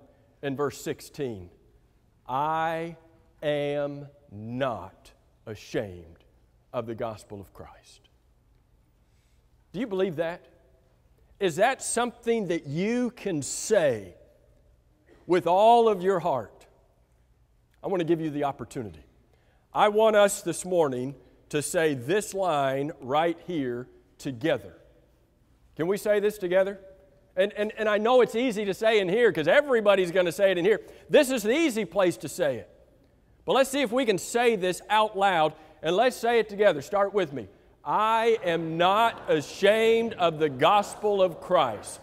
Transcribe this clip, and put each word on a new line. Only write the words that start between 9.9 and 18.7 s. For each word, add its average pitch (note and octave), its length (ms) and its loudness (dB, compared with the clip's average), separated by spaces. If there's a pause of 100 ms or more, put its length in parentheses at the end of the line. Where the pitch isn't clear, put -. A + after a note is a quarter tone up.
that? E3+ 300 -6 (920)
Is F3 180 -2
that B3+ 260 0
something A#3 680 -4
that E3 180 -4
you A3 440 -2
can F3 320 -6
say B2+ 720 -2 (1120)
with E3+ 200 0
all A3+ 420 6
of F#3+ 140 0
your F#3+ 160 2
heart? C#3 480 -4 (1160)
I D#3+ 40 -6
want F#3 120 -2
to E3 60 -4
give D#3+ 160 0
you D#3+ 80 -4
the C#3+ 140 -6
opportunity. A#2 600 -8 (680)